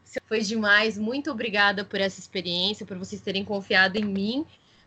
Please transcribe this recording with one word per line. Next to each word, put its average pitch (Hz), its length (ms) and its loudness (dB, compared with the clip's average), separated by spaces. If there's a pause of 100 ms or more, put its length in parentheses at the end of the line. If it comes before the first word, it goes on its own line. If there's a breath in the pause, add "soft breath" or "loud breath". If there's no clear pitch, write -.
(260)
Foi 220 140 -2
demais. 214 580 4
Muito 269 320 -4
obrigada 208 540 2
por 196 160 -4
essa 190 180 -2
experiência, 180 680 -4
por 185 140 -10
vocês 185 240 -10
terem 196 220 -4
confiado 190 520 2
em 214 80 0
mim 208 400 -2 (420 soft breath)